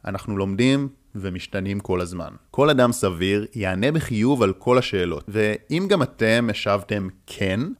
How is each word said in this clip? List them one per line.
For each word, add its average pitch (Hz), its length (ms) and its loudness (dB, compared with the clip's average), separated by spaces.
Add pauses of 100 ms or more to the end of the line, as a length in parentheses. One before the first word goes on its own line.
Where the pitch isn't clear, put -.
אנחנו 98 320 -8
לומדים 123 520 0 (260)
ומשתנים 95 640 -6
כל 92 220 -2
הזמן. 87 280 -8 (220)
כל 147 180 4
אדם 123 220 6
סביר 98 540 0 (100)
יענה 98 360 0
בחיוב 123 520 2
על 95 100 4
כל 123 240 2
השאלות, 90 500 -2
ואם 107 640 -2
גם 185 140 2
אתם 117 480 2
השבתם 101 560 -2 (200)
כן, 98 320 -2 (200)